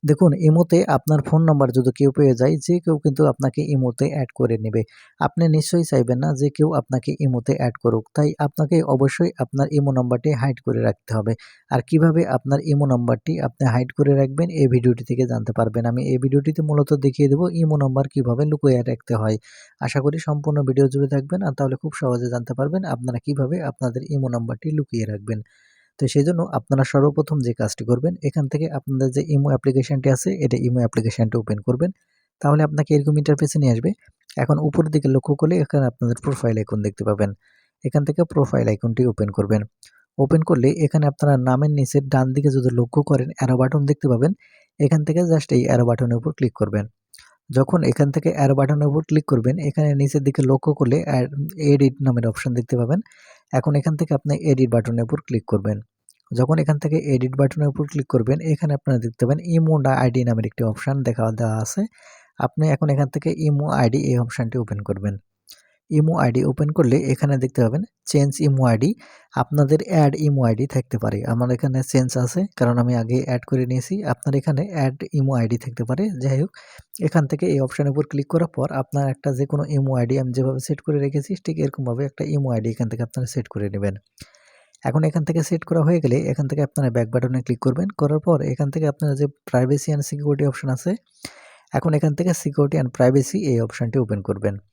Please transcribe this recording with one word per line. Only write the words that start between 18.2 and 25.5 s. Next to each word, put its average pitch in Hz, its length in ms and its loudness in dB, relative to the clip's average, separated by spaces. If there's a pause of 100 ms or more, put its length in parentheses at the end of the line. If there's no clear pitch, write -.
লুকিয়ে 139 300 2 (100)
রাখতে 117 300 -4
হয়। 110 160 0 (500)
আশা 131 180 -2
করি 147 140 0 (100)
সম্পূর্ণ 147 300 -2 (100)
ভিডিও 135 240 4
জুড়ে 139 220 0
থাকবেন, 143 320 -2
আর 147 120 -2
তাহলে 135 240 -2
খুব 156 180 -6
সহজে 123 340 -2
জানতে 120 240 -6
পারবেন 151 240 -2 (120)
আপনারা 123 320 -6
কিভাবে 143 300 -2 (140)
আপনাদের 123 320 -6 (120)
ইমো 135 200 -2
নাম্বারটি 117 340 -6 (100)
লুকিয়ে 117 340 -4
রাখবেন। 104 280 -6 (580)